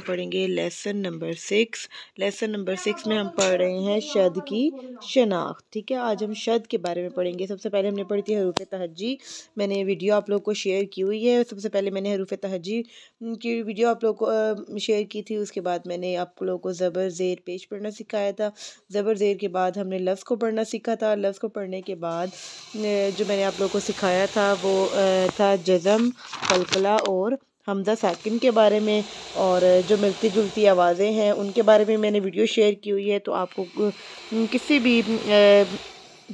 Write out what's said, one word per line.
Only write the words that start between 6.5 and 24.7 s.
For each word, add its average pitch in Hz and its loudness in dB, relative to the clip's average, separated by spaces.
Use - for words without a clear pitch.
کے 226 -4
بارے 175 -4
میں 180 -6
پڑھیں 180 -4
گے۔ 185 -4
سب 196 -8
سے 220 -8
پہلے 196 0
ہم 202 -2
نے 202 -6
پڑھی 202 -2
تھی 214 -2
حروف 185 0
تہجی۔ 185 -8
میں 202 -2
نے 196 -2
ویڈیو 190 0
آپ 208 0
لوگ 202 0
کو 208 -4
شیئر 196 -2
کی 190 -6
ہوئی 214 0
ہے۔ 240 4
سب 202 -14
سے 208 -6
پہلے 196 -2
میں 190 -4
نے 202 -2
حروف 190 -4
تہجی 190 -6
کی 233 -4
ویڈیو 214 0
آپ 226 0
لوگ 214 2
کو، 220 -2
آ، 220 0
شیئر 208 0
کی 208 -8
تھی۔ 214 -6
اس 208 -4
کے 196 -6
بعد 175 -2
میں 180 -8
نے 180 -4
آپ 180 -8
لوگوں 185 -2
کو 185 -6
زبر 180 -2
زیر 180 -2
پیش 180 -12
پڑھنا 208 -8
سکھایا 208 -4
تھا۔ 208 -4
زبر 202 0
زیر 202 2
کے 196 -4
بعد 185 0
ہم 190 -6
نے 190 -4
لفظ 185 -2
کو 240 -2
پڑھنا 220 -2
سیکھا 226 -4
تھا۔ 220 0
لفظ 196 -2
کو 226 -6
پڑھنے 190 -8
کے 190 -8
بعد، 170 -4
آ، 214 -10
جو 208 -2
میں 202 0
نے 196 0
آپ 190 0
لوگوں 196 0
کو 202 0
سکھایا 190 0
تھا 202 2
وہ، 190 2